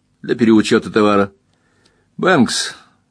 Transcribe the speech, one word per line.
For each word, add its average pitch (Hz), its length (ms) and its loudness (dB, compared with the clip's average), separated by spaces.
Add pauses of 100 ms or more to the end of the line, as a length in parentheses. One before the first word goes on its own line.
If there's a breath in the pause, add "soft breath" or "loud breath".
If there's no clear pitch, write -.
(220)
для - 140 -4
переучета 110 560 2
товара". 101 400 0 (840)
"Бэнкс, 165 580 -2 (360 loud breath)